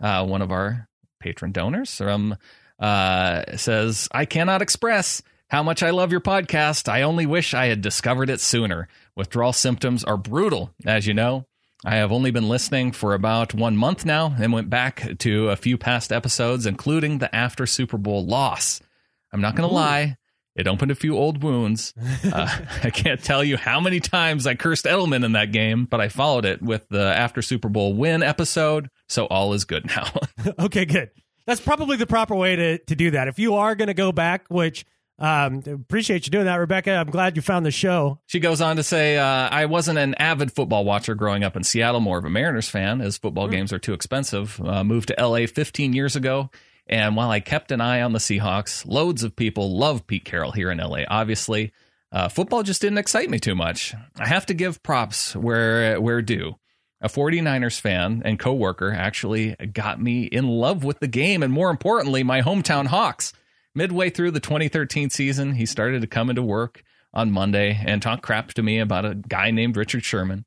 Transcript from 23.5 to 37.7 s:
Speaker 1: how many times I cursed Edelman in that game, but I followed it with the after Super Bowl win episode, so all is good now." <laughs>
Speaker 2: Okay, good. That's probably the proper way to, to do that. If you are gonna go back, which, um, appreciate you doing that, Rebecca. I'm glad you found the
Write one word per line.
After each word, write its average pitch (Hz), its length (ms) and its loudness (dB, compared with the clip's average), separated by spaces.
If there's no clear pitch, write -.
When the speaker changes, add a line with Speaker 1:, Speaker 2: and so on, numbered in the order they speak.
Speaker 1:
how 131 240 0
many 180 200 2
times 156 460 0
I 127 80 2
cursed 165 320 0
Edelman 160 380 2
in 113 80 2
that 107 200 2
game, 110 340 2
but 120 140 0
I 104 80 2
followed 135 360 2
it 95 180 0
with 110 260 -2
the 101 140 2
after 104 400 2
Super 120 260 -2
Bowl 101 260 2
win 160 280 2
episode, 151 680 0
so - 180 -2
all 98 260 2
is 101 120 0
good 78 220 -4
now." - 220 -4
<laughs> 139 240 -4
Speaker 2:
Okay, 185 240 2
good. 151 260 0
That's 240 140 0
probably 285 360 0
the 226 100 -2
proper 220 300 0
way 185 180 2
to, 170 240 2
to - 160 -6
do 165 160 2
that. 135 160 0
If 135 140 -6
you 214 160 2
are 214 180 2
gonna 208 200 0
go 190 180 2
back, 170 360 0
which, 170 380 -2
um, 143 480 0
appreciate 175 600 -2
you 143 40 -8
doing 196 160 2
that, 180 100 2
Rebecca. 185 360 0
I'm 165 180 0
glad 175 260 0
you 151 60 0
found 180 240 2
the 147 40 2